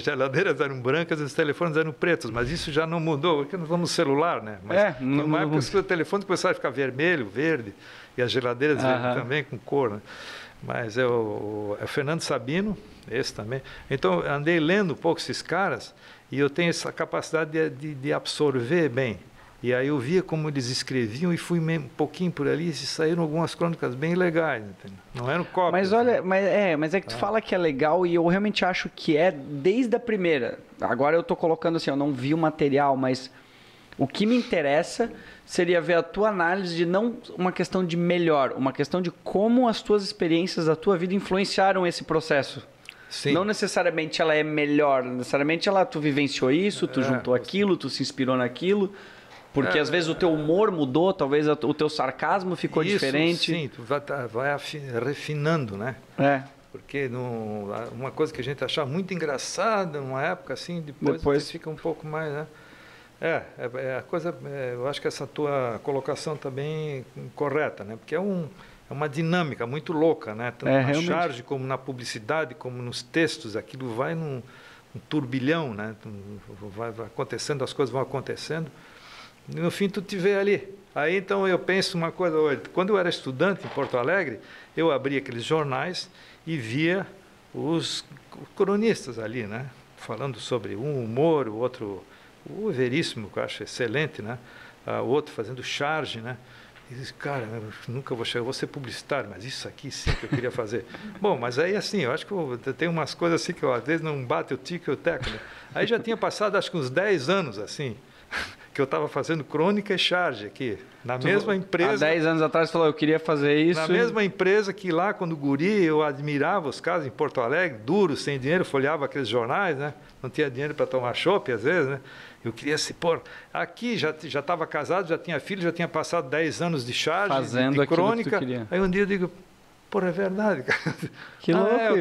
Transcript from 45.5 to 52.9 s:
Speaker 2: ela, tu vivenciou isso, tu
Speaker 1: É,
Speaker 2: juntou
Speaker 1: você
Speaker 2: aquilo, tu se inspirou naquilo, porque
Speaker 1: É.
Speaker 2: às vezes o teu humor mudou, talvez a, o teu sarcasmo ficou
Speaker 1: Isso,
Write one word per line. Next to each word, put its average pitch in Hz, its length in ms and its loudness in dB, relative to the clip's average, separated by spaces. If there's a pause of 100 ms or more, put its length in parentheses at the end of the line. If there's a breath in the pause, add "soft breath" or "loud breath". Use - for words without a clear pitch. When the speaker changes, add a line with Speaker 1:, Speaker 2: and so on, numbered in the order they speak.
Speaker 2:
ela, 190 180 6
tu 170 120 -6
vivenciou 143 540 2
isso, 185 340 2
tu - 140 0
Speaker 1:
É, 131 40 2
Speaker 2:
juntou 127 300 2
Speaker 1:
você 120 60 4
Speaker 2:
aquilo, 185 360 2
tu 139 120 -6
se 131 140 -4
inspirou 127 340 0
naquilo, 180 560 0 (640 loud breath)
porque 123 240 4
Speaker 1:
É. - 20 4
Speaker 2:
às 139 80 2
vezes 165 220 2
o 160 40 0
teu 180 180 4
humor 160 400 4
mudou, 156 420 4
talvez 151 340 2
a, 151 40 4
o 143 200 0
teu 151 160 2
sarcasmo 160 680 0
ficou - 260 0
Speaker 1:
Isso, 185 120 2